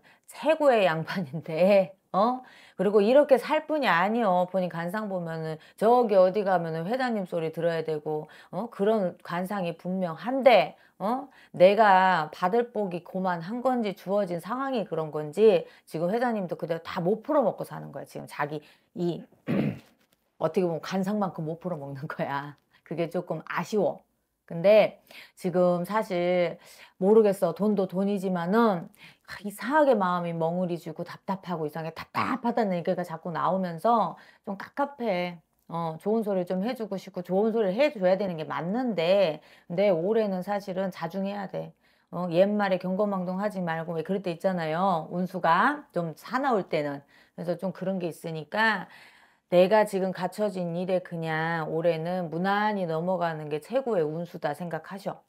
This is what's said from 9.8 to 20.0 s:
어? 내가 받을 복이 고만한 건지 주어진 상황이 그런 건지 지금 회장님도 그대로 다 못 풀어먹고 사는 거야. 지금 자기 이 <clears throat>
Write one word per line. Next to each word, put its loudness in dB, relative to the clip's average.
어? -4
내가 6
받을 0
복이 -6
고만한 -6
건지 -2
주어진 -4
상황이 -6
그런 -4
건지 4
지금 -4
회장님도 -2
그대로 -6
다 -8
못 0
풀어먹고 0
사는 -12
거야. -12
지금 -14
자기 -6
이 -4
<clears throat> -6